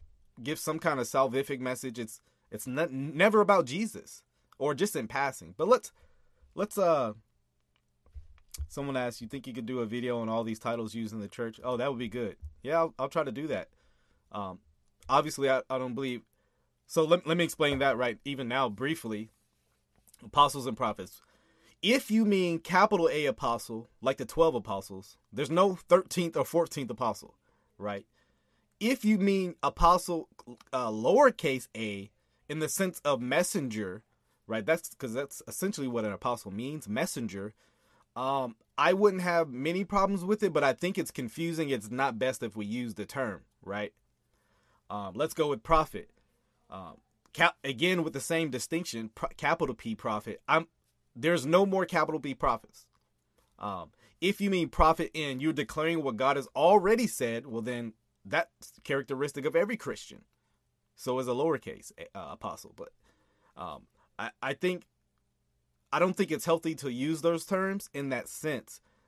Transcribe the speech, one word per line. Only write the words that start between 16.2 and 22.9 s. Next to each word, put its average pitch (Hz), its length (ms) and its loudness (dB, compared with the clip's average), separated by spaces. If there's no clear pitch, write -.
So 165 180 2
let, 175 220 4
let 165 100 2
me 175 60 4
explain 143 380 2
that 135 160 4
right 120 280 0
even 135 220 -6
now 123 220 2
briefly. 110 640 -6
Apostles 143 420 4
and 120 100 -4
prophets. 104 440 -4
If 240 280 2
you 220 140 6
mean 185 340 4
capital 180 540 4